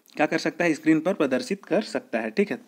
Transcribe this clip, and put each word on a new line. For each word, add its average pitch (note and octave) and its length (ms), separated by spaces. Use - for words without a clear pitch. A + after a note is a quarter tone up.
क्या - 100
कर D#3+ 120
सकता E3 280
है, E3 80
स्क्रीन D#3 260
पर F3+ 140
प्रदर्शित C3+ 520
कर F#3 160
सकता - 380
है। A2+ 120
ठीक G3+ 200
है, B2 160